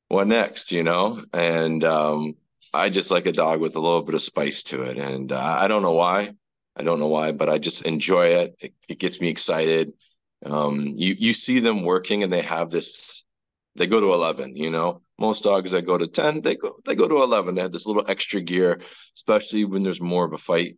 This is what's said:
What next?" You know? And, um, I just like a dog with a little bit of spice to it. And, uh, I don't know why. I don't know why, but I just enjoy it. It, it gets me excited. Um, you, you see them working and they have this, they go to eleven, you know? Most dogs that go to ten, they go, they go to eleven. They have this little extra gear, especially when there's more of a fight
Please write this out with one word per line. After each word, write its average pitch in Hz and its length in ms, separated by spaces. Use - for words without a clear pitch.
What 98 180
next?" 110 460
You 87 100
know? 92 400
And, 82 520
um, 76 500
I 92 160
just 92 200
like 92 160
a 87 60
dog 80 280
with 80 160
a 80 40
little 82 220
bit 76 120
of 73 80
spice - 420
to 65 180
it. 62 160
And, 65 340
uh, 69 260
I 95 100
don't 104 140
know 87 120
why. 92 380
I - 60
don't 82 180
know 76 80
why, 78 240
but 76 160
I 78 100
just 80 280
enjoy 85 400
it. 87 340
It, - 140
it 82 100
gets 90 220
me 87 100
excited. 80 640
Um, 71 500
you, 90 240
you 110 140
see 127 280
them 110 220
working 92 400
and 92 100
they 87 100
have 82 280
this, - 540
they 90 120
go 107 140
to 98 120
eleven, 76 420
you 76 160
know? 82 300
Most 107 220
dogs 95 300
that 87 140
go 90 120
to 85 80
ten, 151 360
they - 120
go, - 300
they 269 100
go 220 140
to 151 140
eleven. 101 340
They 92 60
have 92 100
this 87 140
little 107 220
extra 98 320
gear, 87 400
especially 107 480
when 98 180
there's 92 180
more 87 240
of 76 80
a 76 60
fight 85 400